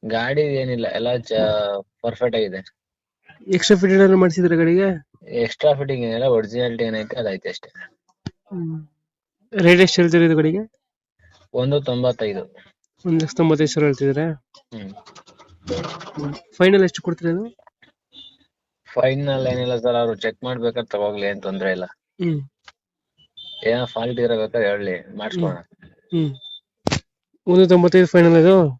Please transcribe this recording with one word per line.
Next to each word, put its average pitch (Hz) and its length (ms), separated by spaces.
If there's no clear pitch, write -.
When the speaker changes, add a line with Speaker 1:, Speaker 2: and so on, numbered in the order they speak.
Speaker 1:
ಗಾಡಿ 117 360
ಏನಿಲ್ಲ, 131 480
ಎಲ್ಲ 120 280
ಚ-, 120 160
ಪರ್ಫೆಕ್ಟ್ 117 340
ಆಗಿದೆ. 101 200
Speaker 2:
ಎಕ್ಸ್ಟ್ರಾ 196 220
ಫಿಟ್ಟಿಂಗ್ 190 240
ಏನಾದ್ರು 190 180
ಮಾಡ್ಸಿದ್ರೆ 175 380
ಗಾಡಿಗೆ? 170 320
Speaker 1:
ಎಕ್ಸ್ಟ್ರಾ 147 300
ಫಿಟ್ಟಿಂಗ್ 135 320
ಏನಿಲ್ಲ, 117 200
ಒರಿಜಿನಾಲಿಟಿ 117 600
ಏನೈತೆ 110 320
ಅದೈತೆ 98 320
ಅಷ್ಟೇ. - 240
Speaker 2:
ಹ್ಮ್. 160 360
ರೇಟ್ 180 280
ಎಷ್ಟು 180 220
ಹೇಳ್ತೀರಾ 170 220
ಇದು 165 100
ಗಾಡಿಗೆ? 156 240
Speaker 1:
ಒಂದು 139 300
ತೊಂಬತ್ತೈದು. 117 640
Speaker 2:
ಒಂದ್ 165 160
ಲಕ್ಷ 156 140
ತೊಂಬತ್ತೈದು 156 340
ಸಾವಿರ 151 160
ಹೇಳ್ತಿದ್ದೀರಾ? 139 420
Speaker 1:
ಹ್ಮ್. - 1600
Speaker 2:
ಫೈನಲ್ 190 500
ಎಷ್ಟು - 180
ಕೊಡ್ತೀರಾ 170 280
ಇದು? 214 260
Speaker 1:
ಫೈನಲ್ 135 520
ಏನಿಲ್ಲ 123 300
ಸರ್, 120 200
ಅವ್ರು 117 180
ಚೆಕ್ 110 300
ಮಾಡ್ಬೇಕಾದ್ರೆ 120 420
ತಗೋಗ್ಲಿ, 104 400
ಏನ್ 101 160
ತೊಂದ್ರೆ 95 300
ಇಲ್ಲ. 90 120
Speaker 2:
ಹ್ಮ್. 160 200
Speaker 1:
ಏನೋ 120 180
ಫಾಲ್ಟ್ 120 360
ಇರಬೇಕಾದ್ರೆ 113 480
ಹೇಳಿ, 101 480
ಮಾಡ್ಸ್ಕೊಳೋಣ. 104 400
Speaker 2:
ಹ್ಮ್. - 360
ಹ್ಮ್. 156 220
ಒಂದು 185 220
ತೊಂಬತ್ತೈದು 180 380
ಫೈನಲ್ 170 300
ಇದು? 170 200